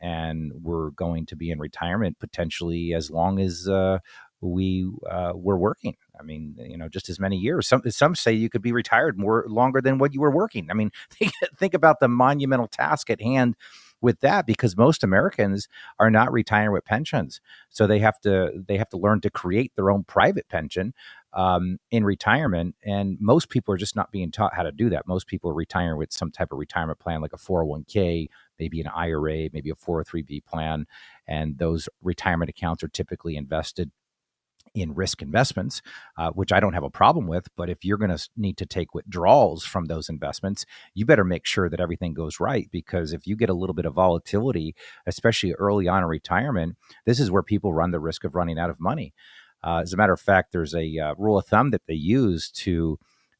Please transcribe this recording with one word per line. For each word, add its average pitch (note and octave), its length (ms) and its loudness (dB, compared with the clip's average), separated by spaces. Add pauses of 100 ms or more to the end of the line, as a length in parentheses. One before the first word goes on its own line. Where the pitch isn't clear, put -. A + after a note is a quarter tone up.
and D#2+ 520 -6 (100)
we're E2 300 -4
going E2 340 -4
to D#2 100 -14
be E2 140 -8
in D#2 80 -6
retirement E2+ 600 -4
potentially E2+ 760 -6
as D#2+ 160 -4
long F2+ 300 0
as, F2+ 280 -2
uh, F#2+ 300 2 (420)
we, F#2 500 -2 (200)
uh, F2+ 240 -4
we're F#2 220 0
working. - 400 -2 (220)
I - 40 -20
mean, D#2 360 -14
you B1+ 180 -14
know, D#2+ 120 -12
just F#2 200 -10
as F2+ 120 -10
many G2 160 0
years. A#2+ 300 0
Some, B2+ 220 4
some D3 260 2
say A#2 180 2
you A2+ 160 2
could G#2+ 140 -4
be A#2+ 100 0
retired A#2 460 2
more G#2+ 300 2
longer B2+ 320 2
than C3 180 2
what C#3+ 160 2
you C3+ 60 -4
were D3 100 4
working. C3+ 400 0
I F#2+ 40 -2
mean, G#2+ 160 0 (120)
<laughs> - 80 -20
think, - 220 -2 (260)
think F#3+ 160 0
about D3+ 260 6
the C3 80 6
monumental C3 600 2
task - 420 -2
at G#2+ 100 0
hand B2 360 2 (460)
with A#2+ 180 4
that, E3 260 4
because G#2+ 300 0
most C3 260 6
Americans G2+ 640 2 (300)
are A2 120 6
not A2 200 6
retiring G#2+ 420 2
with F#2 120 0
pensions. G#2+ 560 -2 (300)
So - 160 4
they G#2 140 4
have A2 200 4
to, F#2+ 300 2 (180)
they G2+ 80 0
have G#2+ 140 -2
to F#2+ 80 -6
learn G#2 240 2
to G#2 80 -2
create G#2 440 -2
their F#2+ 160 2
own G2+ 140 2
private C3+ 440 2
pension, F#2 440 -4 (400)
um, F#2 460 0 (120)
in A2+ 140 2
retirement. G2+ 720 0 (100)
And G2+ 360 -2
most A#2+ 280 4
people G#2 260 -2
are F2+ 40 0
just G2 180 -6
not G2+ 160 -4
being F#2 180 -4
taught G#2 240 0
how F2+ 100 -4
to D2+ 80 -6
do G#2+ 180 0
that. D2 160 -2
Most F#2 200 -4
people F2 240 -6
are D2+ 40 -4
retiring E2 440 -2
with D2+ 140 -6
some D#2+ 180 -6
type - 220 -6
of C2+ 60 -8
retirement D#2 400 -6
plan, D#2+ 220 -6
like D#2 120 -8
a - 60 -16
four F2+ 240 -2
oh D#2 40 -2
one D2 180 -8
K, E2+ 440 -2 (300)
maybe D#2+ 220 -6
an D#2 80 -8
I E2 220 -4
R D#2 180 -2
A, D#2 240 -6
maybe D2+ 180 -10
a D#2+ 40 -8
four E2 260 -6
oh D#2 40 -6
three E2+ 180 -8
B C#2+ 180 -12
plan. D#2 460 -6 (400)
And D2+ 320 -6
those E2 300 -2 (140)
retirement E2+ 480 -2
accounts E2+ 320 -4
are D#2+ 60 -8
typically - 460 -8
invested D2+ 560 -6 (840)
in E2 200 -6
risk F2+ 280 -4
investments, A2 580 -2 (380)
uh, E2 120 -2
which F#2+ 220 -2
I F#2+ 80 8
don't G2 140 4
have E2 80 -2
a C#2 80 -6
problem B2 360 4
with. E2+ 300 -4
But F2 140 -6
if F2 140 -10
you're G2 120 0
gonna G2+ 180 0
s-, - 220 -6
need G2 220 -2
to - 80 -6
take - 280 -6
withdrawals F#2 680 4
from F2 220 -4
those D#2+ 240 -6
investments, D#2 560 -6 (260)
you G#2 140 -4
better C3 180 6
make F2+ 220 -2
sure F2+ 240 0
that D#2 100 -4
everything E2+ 320 -4
goes D#2 280 -8
right, A2+ 300 -2
because E2 440 -4
if - 120 -12
you G#2 100 -4
get A2+ 120 2
a F#2+ 60 0
little F2+ 200 -4
bit E2+ 120 -4
of D#2 80 -4
volatility, F#2 800 0 (320)
especially F#2+ 480 0
early G2+ 340 0
on F#2 140 2
in E2+ 60 0
retirement, F2+ 680 -2 (300)
this A#2+ 140 4
is A2 100 2
where F#2 120 4
people G2+ 300 -2
run E2 180 2
the E2+ 100 -2
risk D#2 240 -6
of D2 100 -8
running E2 240 -2
out F2 100 -2
of D#2+ 120 -8
money. G2 340 -4 (500)
Uh, E2+ 180 -2
as F2+ 120 -8
a - 20 -6
matter G2+ 160 6
of E2+ 80 0
fact, F#2+ 320 2
there's E2 220 -2
a, D#2+ 240 -4
uh, D2+ 180 -4
rule G2+ 220 2
of F#2 80 -2
thumb B2 240 4
that G#2 160 -4
they E2 80 -4
use F2+ 560 0
to, E2 480 -2 (420)